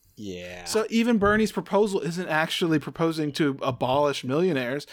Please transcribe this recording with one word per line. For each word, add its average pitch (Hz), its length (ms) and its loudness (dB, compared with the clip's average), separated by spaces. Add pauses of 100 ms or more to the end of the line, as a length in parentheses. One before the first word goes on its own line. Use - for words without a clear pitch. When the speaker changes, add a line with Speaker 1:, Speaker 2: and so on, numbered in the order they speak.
(160)
Speaker 1:
Yeah. 90 500 -10
Speaker 2:
So 220 240 0
even 226 260 4
Bernie's 208 340 2
proposal 196 500 0
isn't 170 280 -4
actually 160 500 2
proposing 156 540 -2
to 143 300 2
abolish 131 640 0
millionaires, 139 680 0